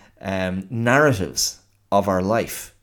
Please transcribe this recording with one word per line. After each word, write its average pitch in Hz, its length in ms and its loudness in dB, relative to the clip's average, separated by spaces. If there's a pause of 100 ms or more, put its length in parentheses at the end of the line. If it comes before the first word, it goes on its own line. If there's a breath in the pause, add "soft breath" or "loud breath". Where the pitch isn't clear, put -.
(200 soft breath)
um, 95 500 -4
narratives 120 920 0 (320)
of 98 160 2
our 92 140 2
life, 104 600 -4